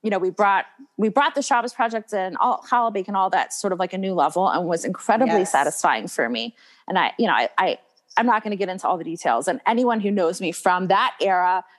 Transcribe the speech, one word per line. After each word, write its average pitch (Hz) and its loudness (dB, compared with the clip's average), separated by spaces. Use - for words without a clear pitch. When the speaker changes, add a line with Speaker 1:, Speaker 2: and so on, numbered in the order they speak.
Speaker 1:
you 214 -2
know, 196 0
we 185 0
brought, 196 0
we 214 2
brought 285 2
the 285 0
Shabbos 240 0
Project 226 -4
and 185 -4
all, - 0
challah 233 2
bake 196 -4
and 202 -4
all 190 2
that 180 0
sort 196 -2
of, 175 -4
like, 180 -2
a 185 -4
new 190 -2
level, 175 2
and 175 0
was 165 -2
incredibly 208 2
Speaker 2:
Yes. 185 0
Speaker 1:
satisfying 139 0
for 120 -2
me. 117 -4
And 185 0
I, 147 2
you 240 2
know, 175 2
I, 117 2
I, 180 0
I'm 233 2
not 220 2
gonna 208 -6
get 185 -4
into 185 -6
all 175 0
the 165 -8
details. 147 -2
And 185 -2
anyone 233 2
who 202 -2
knows 180 0
me 170 -4
from 180 0
that 202 2
era 180 2